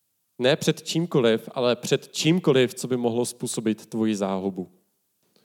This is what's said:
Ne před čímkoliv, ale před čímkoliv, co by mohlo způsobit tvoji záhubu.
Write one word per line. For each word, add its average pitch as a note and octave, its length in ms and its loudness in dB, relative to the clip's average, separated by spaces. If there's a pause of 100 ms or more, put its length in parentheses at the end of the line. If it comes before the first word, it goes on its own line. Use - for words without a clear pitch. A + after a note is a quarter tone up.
(380)
Ne C3 180 4
před - 260 -2
čímkoliv, C3 680 0
ale B2 240 0
před - 360 -4
čímkoliv, D3+ 600 2
co - 140 -8
by B2+ 80 -2
mohlo A#2+ 300 -2
způsobit A2+ 600 -4
tvoji A2 300 -2
záhubu. F#2+ 540 -4 (760)